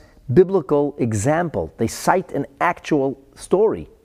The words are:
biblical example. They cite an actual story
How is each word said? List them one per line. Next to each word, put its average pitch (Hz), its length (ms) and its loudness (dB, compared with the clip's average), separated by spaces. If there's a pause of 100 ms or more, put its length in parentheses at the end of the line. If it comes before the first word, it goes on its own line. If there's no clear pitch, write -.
(320)
biblical 160 680 2
example. 117 800 -2
They 113 100 -2
cite 185 460 -2
an - 140 -4 (140)
actual 156 640 -2 (140)
story 180 520 0 (160)